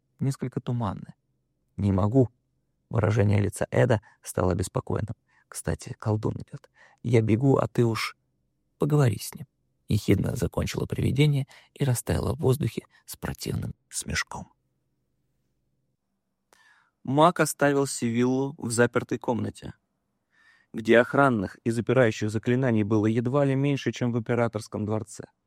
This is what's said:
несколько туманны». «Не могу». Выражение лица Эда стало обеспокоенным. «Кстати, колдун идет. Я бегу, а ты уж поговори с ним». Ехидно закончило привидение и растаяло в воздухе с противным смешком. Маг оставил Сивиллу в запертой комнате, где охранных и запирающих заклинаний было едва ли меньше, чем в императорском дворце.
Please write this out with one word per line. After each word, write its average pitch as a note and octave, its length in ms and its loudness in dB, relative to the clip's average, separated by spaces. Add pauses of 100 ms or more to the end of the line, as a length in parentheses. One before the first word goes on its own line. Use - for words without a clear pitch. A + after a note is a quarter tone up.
(180)
несколько C3+ 440 -4
туманны». A#2 500 -4 (640)
«Не G2 160 2
могу». G#2 380 4 (580)
Выражение G#2 520 2
лица - 300 -2
Эда B2 300 2 (220)
стало F#2 300 -2
обеспокоенным. - 640 -4 (300)
«Кстати, - 520 -8
колдун A2 400 -2
идет. - 320 -16 (320)
Я A#2 180 4
бегу, A2 380 4
а - 100 0
ты B2 160 0
уж A2+ 320 -2 (640)
поговори D3 400 2
с - 160 -12
ним». - 120 -14 (440)
Ехидно G#2 460 0
закончило - 500 -4
привидение C#3 600 0 (260)
и - 100 -4
растаяло - 520 -2
в - 20 -16
воздухе C3 480 -2 (200)
с - 100 -16
противным - 580 -8 (140)
смешком. - 640 -8 (2500)
Маг D#3 380 4
оставил C#3+ 480 2
Сивиллу B2+ 680 0
в A#2 140 -8
запертой A#2+ 480 0
комнате, G#2+ 560 -6 (960)
где A2+ 280 4
охранных B2 640 2
и A#2+ 80 0
запирающих A#2 580 0
заклинаний A#2 540 0
было G#2+ 220 2
едва B2 380 0
ли C3+ 120 0
меньше, C3+ 340 -2
чем A#2+ 220 -2
в A#2+ 60 -2
императорском A2+ 680 -2
дворце. G#2+ 380 -6 (220)